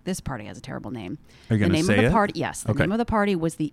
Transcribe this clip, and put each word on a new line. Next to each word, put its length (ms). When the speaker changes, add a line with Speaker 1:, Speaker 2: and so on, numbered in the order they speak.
Speaker 1:
"This 160
party 240
has 120
a 40
terrible 320
name." 260
Speaker 2:
Are 60
you 20
Speaker 1:
The 60
Speaker 2:
gonna 80
Speaker 1:
name 140
Speaker 2:
say 100
Speaker 1:
of 60
the 80
Speaker 2:
it? 20
Speaker 1:
party, 260
yes, 240
the 80
Speaker 2:
Okay. 140
Speaker 1:
name 80
of 60
the 60
party 300
was 220
the 160